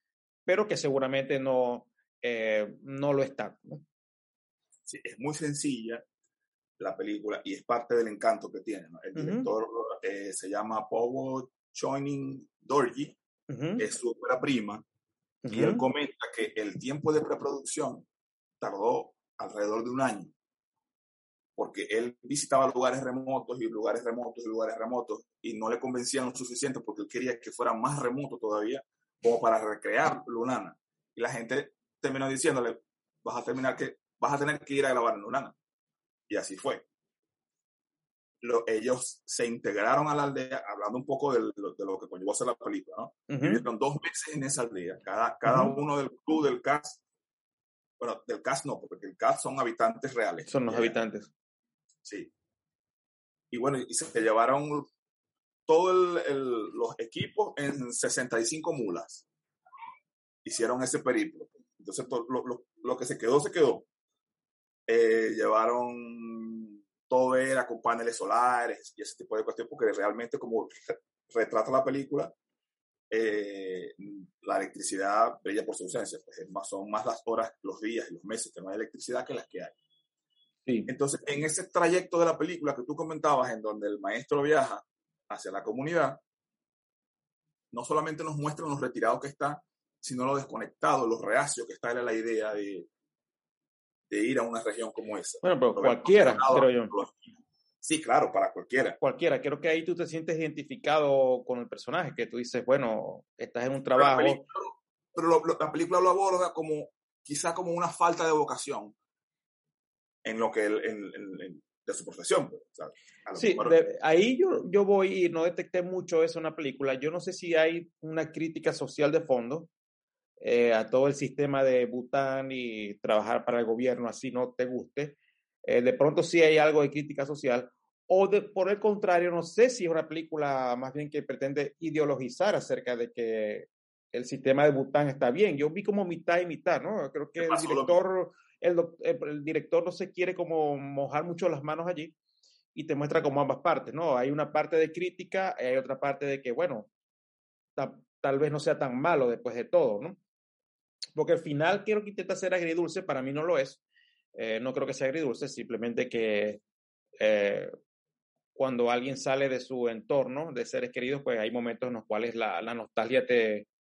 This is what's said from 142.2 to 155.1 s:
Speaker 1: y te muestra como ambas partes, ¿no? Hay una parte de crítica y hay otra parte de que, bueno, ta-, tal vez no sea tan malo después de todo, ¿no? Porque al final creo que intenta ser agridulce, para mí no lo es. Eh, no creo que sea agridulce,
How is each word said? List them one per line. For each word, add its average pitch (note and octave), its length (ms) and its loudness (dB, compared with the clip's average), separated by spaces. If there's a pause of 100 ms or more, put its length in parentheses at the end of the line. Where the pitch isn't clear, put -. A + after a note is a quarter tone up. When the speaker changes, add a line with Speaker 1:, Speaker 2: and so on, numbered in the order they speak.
Speaker 1:
y D3+ 120 -10
te D#3 100 0
muestra D3 260 0
como C#3+ 200 2
ambas C3 180 0
partes, C3 340 0
¿no? D3+ 240 0
Hay C3 140 0
una D3 200 -2
parte D3+ 240 0
de D#3+ 160 4
crítica F3+ 680 -2
y B2 60 -2
hay B2+ 120 2
otra C3+ 220 -2
parte C#3 260 -2
de C#3 160 -2
que, B2+ 100 -2
bueno, C3 380 -2 (840)
ta-, C3+ 200 -4 (240)
tal C3+ 200 2
vez D3 120 2
no D3 80 -2
sea D3 200 2
tan C3 200 -2
malo D3 300 4
después A#2 260 -4
de A#2 100 -4
todo, B2 360 4
¿no? F3 160 -10 (960)
Porque D#3 200 2
al D#3+ 60 4
final E3 440 0
creo G#3+ 200 0
que G#3 80 -12
intenta F#3+ 240 -6
ser F#3 180 -2
agridulce, E3+ 500 -2
para C3 180 -2
mí C3+ 120 -6
no D3+ 100 -2
lo E3+ 140 2
es. - 240 -4 (520)
Eh, A2+ 280 -4
no B2+ 120 -4
creo C#3 140 -2
que C3+ 60 -6
sea C3 140 -2
agridulce, C3+ 420 -2